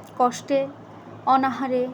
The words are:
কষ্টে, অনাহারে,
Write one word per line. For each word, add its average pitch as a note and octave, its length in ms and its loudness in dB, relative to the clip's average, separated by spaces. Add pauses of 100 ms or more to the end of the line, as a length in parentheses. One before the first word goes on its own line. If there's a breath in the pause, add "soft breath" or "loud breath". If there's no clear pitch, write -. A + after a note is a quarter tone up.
(180)
কষ্টে, C4+ 500 2 (580)
অনাহারে, B3+ 680 2